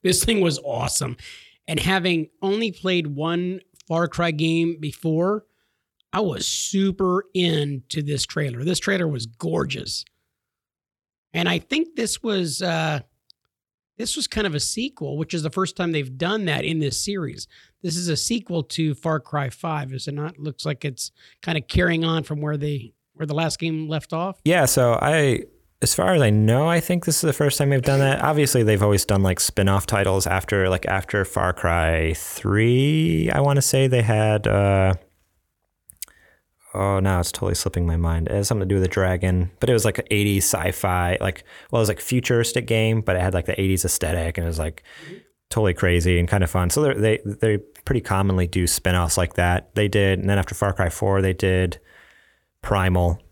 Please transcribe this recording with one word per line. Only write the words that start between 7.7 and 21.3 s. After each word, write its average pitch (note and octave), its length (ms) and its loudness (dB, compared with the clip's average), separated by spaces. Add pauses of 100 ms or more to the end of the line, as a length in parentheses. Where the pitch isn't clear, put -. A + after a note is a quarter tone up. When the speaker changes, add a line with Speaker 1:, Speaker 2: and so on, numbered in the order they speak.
Speaker 1:
this C#3+ 220 -4
trailer. C3 400 -6
This F3 160 0
trailer F#3 260 -2
was B2 200 -4
gorgeous. - 800 -6 (1300)
And F3 160 0
I F3 120 0
think D#4+ 360 -4
this - 260 -4
was, F#3 400 -2
uh, D#3+ 380 -2 (960)
this A3+ 200 -6
was D4+ 100 -4
kind G#3+ 200 -2
of D#3+ 100 -2
a C#3+ 40 -2
sequel, E3 560 -6
which D#3 180 -6
is E3 100 -2
the D3+ 60 -4
first F#3 260 -4
time F3 160 -4
they've C3 260 -6
done G3 280 -2
that C#3 180 -2
in D#3+ 160 -2
this C#3 220 -4
series. F3+ 440 -6 (360)
This E3 140 -4
is F3 120 -4
a D3+ 80 0
sequel F#3 480 -4
to D#3 300 -2
Far D#3 260 -2
Cry C#3 300 -4
five, D3 420 -8
is C3 160 -10
it C3 60 -6
not? D3+ 240 -8
Looks D3 280 -10
like D3 180 -6
it's - 280 -8 (300)